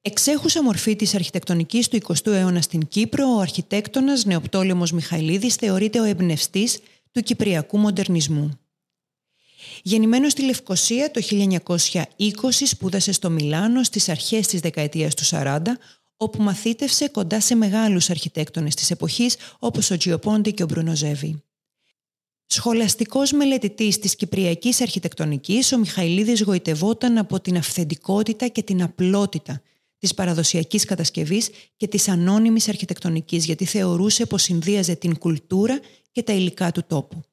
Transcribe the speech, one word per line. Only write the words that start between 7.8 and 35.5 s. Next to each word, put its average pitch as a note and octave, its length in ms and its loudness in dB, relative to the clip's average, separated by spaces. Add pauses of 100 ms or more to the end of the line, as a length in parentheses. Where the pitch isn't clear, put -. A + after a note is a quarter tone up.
Γεννημένος A3+ 500 4
στη C#4 100 -2
Λευκοσία B3+ 680 0
το B3 100 -4
χίλια G3+ 220 0
εννιακόσια F3 760 0
είκοσι, A#3+ 500 0
σπούδασε F#3+ 460 -2
στο F#3 180 -2
Μιλάνο E3 520 2
στις G#3+ 260 0
αρχές F#3 380 0
της F3+ 140 -2
δεκαετίας D3+ 540 -2
του - 100 -6
σαράντα, D#3 540 0 (380)
όπου G#3+ 260 -2
μαθήτευσε A#3 680 0
κοντά G#3+ 320 -2
σε A3+ 140 2
μεγάλους G#3+ 560 2
αρχιτέκτονες D#3 640 -4
της - 160 -2
εποχής, F3 460 0 (220)
όπως - 320 0
ο F#3 60 0
Τζιοπόντι G#3 560 0
και G#3 100 -2
ο E3+ 40 0
Μπρούνο D#3+ 280 -2
Ζέβη. D3 480 -4 (1080)
Σχολαστικός A#3 840 0
μελετητής B3+ 680 0
της G3+ 180 -4
κυπριακής F#3+ 640 0
αρχιτεκτονικής, F3 920 -2
ο C4 60 2
Μιχαηλίδης G3+ 640 2
γοητευόταν G#3 760 0
από G3 220 -2
την F3+ 160 -2
αυθεντικότητα F#3+ 920 -2
και A#3 140 -4
την F#3 200 0
απλότητα F#3 800 0 (360)
της F#3+ 160 -2
παραδοσιακής E3+ 680 0
κατασκευής E3 680 -2 (260)
και G#3 120 -4
της G#3 200 0
ανώνυμης G#3+ 600 4
αρχιτεκτονικής, E3+ 760 -2
γιατί D#3+ 200 -2
θεωρούσε F#3+ 600 2
πως G#3 160 0
συνδύαζε F3 520 0
την E3 240 -2
κουλτούρα F#3+ 600 0 (320)